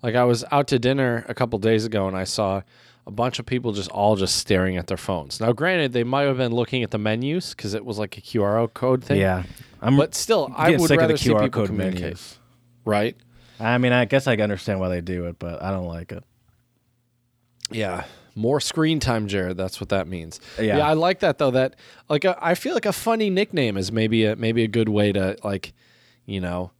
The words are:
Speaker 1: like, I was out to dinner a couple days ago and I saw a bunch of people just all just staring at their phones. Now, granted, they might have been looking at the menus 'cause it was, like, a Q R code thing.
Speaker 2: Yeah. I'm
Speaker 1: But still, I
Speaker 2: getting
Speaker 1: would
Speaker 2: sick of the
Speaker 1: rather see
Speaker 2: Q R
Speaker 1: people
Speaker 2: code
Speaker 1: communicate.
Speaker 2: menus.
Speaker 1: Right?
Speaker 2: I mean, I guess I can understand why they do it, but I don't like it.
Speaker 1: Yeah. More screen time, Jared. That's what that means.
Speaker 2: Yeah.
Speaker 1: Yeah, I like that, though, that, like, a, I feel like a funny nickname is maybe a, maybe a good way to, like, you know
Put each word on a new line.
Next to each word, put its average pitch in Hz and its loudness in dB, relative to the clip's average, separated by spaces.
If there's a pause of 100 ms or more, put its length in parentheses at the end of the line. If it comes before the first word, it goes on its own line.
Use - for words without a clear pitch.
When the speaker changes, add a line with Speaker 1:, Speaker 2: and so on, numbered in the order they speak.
Speaker 1:
like, 120 -2
I 123 6
was 123 4
out 143 2
to 135 2
dinner 123 0
a 117 -8
couple 117 -2
days 110 2
ago 107 0
and 95 -4
I 95 -2
saw 98 -2 (420)
a 110 -16
bunch 117 -2
of 117 -8
people 120 -4
just 98 -8
all 104 4
just 95 0
staring 92 2
at 87 -6
their 92 -4
phones. 78 -6
Now, 113 2
granted, 147 0
they 120 0
might 131 0
have 139 0
been 123 0
looking 120 -2
at 110 -4
the 110 -4
menus 120 -2
'cause 101 -6
it 107 -6
was, 107 -6
like, 104 -6
a 101 -18
Q - -2
R 110 2
code 127 0
thing. 101 2
Speaker 2:
Yeah. 92 2 (380)
I'm 131 4
Speaker 1:
But 151 2
still, 175 2
I 165 4
Speaker 2:
getting 156 4
Speaker 1:
would 165 4
Speaker 2:
sick 143 6
of 165 6
the 160 4
Speaker 1:
rather 147 2
see 123 -2
Speaker 2:
Q 113 6
R 107 4
Speaker 1:
people 110 0
Speaker 2:
code 101 2
Speaker 1:
communicate. 92 -2
Speaker 2:
menus. - -10 (460)
Speaker 1:
Right? 107 2 (440)
Speaker 2:
I 113 2
mean, 123 4
I 123 4
guess 131 2
I 123 2
can 107 2
understand 101 -2
why 92 0
they 90 -2
do 87 -4
it, 85 -10
but 85 -10
I 90 -6
don't 95 -4
like 85 -10
it. - -14 (1500)
Speaker 1:
Yeah. 95 -6 (300)
More 123 0
screen 160 -2
time, 113 -2
Jared. 92 -4
That's 92 -6
what 95 -10
that 95 -2
means. 82 -12 (180)
Speaker 2:
Yeah. 107 0
Speaker 1:
Yeah, 151 2
I 156 2
like 170 0
that, 165 2
though, 139 2
that, 131 0 (320)
like, 151 0
a, 180 2
I 170 2
feel 294 -4
like 233 -2
a 202 0
funny 226 0
nickname 180 0
is 95 -4
maybe 110 2
a, 107 2
maybe 113 0
a 110 2
good 110 2
way 104 4
to, 98 0
like, 98 -6 (520)
you 98 -6
know 90 -6